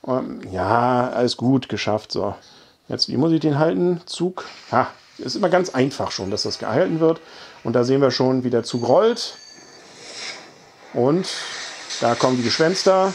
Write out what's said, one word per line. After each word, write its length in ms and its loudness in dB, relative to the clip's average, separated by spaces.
Ähm, 340 -4
ja, 600 2
alles 260 0
gut, 320 2
geschafft. 420 -2
So. 240 -4
Jetzt, 200 -2
wie 80 -4
muss 140 2
ich 100 2
den 180 0
halten? 480 2
Zug. 400 -6
Ha, 160 2
ist 180 -8
immer 120 0
ganz 220 2
einfach 400 -2
schon, 200 -6
dass 120 -4
das 160 -6
gehalten 420 0
wird. 200 2
Und 100 -2
da 100 4
sehen 160 2
wir 100 6
schon, 340 0
wie 60 0
der 120 0
Zug 260 -4
rollt. 460 2
Und 340 2
da 140 2
kommen 220 2
die 60 -2
Gespenster. 720 2